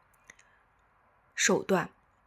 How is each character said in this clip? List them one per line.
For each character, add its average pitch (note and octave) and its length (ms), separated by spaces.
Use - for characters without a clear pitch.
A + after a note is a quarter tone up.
手 - 280
段。 F3 280